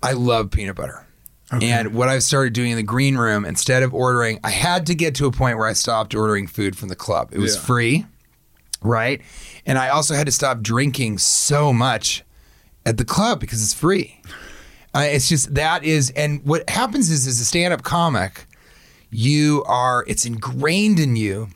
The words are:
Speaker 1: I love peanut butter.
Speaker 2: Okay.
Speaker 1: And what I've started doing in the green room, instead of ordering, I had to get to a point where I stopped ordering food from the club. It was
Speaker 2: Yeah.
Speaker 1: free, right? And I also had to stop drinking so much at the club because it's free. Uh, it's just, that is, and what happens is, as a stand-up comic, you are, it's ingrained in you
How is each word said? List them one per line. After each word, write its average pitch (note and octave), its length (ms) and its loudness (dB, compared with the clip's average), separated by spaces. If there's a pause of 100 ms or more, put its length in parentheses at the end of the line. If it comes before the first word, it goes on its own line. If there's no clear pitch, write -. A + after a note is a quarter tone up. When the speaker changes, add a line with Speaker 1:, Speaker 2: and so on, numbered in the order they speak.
Speaker 1:
I B2+ 100 -2
love A#2+ 380 0
peanut G2 260 -4
butter. - 280 -12 (480)
Speaker 2:
Okay. A#2 180 0
Speaker 1:
And A2+ 240 0
what B2 160 2
I've C3+ 120 0
started C3+ 300 2
doing A#2+ 200 0
in A#2 40 -2
the A2+ 60 -2
green C3 340 2
room, A2 300 2
instead B2+ 360 2
of B2+ 120 0
ordering, A#2+ 500 2
I G#2+ 60 -2
had F3 360 0
to F3 80 2
get D#3 220 0
to C#3+ 100 0
a C3 60 2
point B2 240 0
where A2 100 0
I A2 60 0
stopped A2 420 -2
ordering G#2+ 320 2
food F#2+ 300 -2
from G2+ 120 -10
the F#2 80 -8
club. - 360 -2
It - 60 -4
was G#2+ 160 0
Speaker 2:
Yeah. - 80 -8
Speaker 1:
free, B2 440 2 (760)
right? A#2 400 0 (440)
And C3+ 120 2
I C3 100 0
also D3+ 260 0
had D3 120 2
to C3+ 60 -2
stop C3 280 0
drinking A#2 580 0
so D3 540 2
much A#2+ 500 0 (640)
at A2+ 140 0
the B2+ 60 0
club G3+ 360 0
because A2+ 220 -4
it's G#2+ 120 -2
free. - 460 -2 (760)
Uh, C#3 60 2
it's C#3+ 280 0
just, D3 260 0
that D#3 300 0
is, D3+ 260 2
and D3 340 -2
what D3+ 240 0
happens A3+ 420 0
is, C3+ 160 0
as B2 140 -2
a A#2+ 40 -4
stand-up F3 380 0
comic, D3 640 -2 (640)
you D3 560 2
are, B2 400 2
it's - 200 -2
ingrained D3 720 0
in C3 160 2
you G#2+ 400 -2